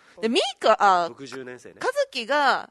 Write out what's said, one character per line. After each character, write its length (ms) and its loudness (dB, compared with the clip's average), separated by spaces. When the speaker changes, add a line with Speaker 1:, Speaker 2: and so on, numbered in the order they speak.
Speaker 1:
で、 80 -2
Speaker 2:
う 20 0
ん。 40 -2
Speaker 1:
ミ 60 4
ー 200 -4
カ、 440 4
あ、 40 -6
Speaker 2:
六 180 -14
十 160 -12
年 160 -14
生 120 -20
ね。 120 -20
Speaker 1:
和 60 -2
樹 140 -8
が、 440 0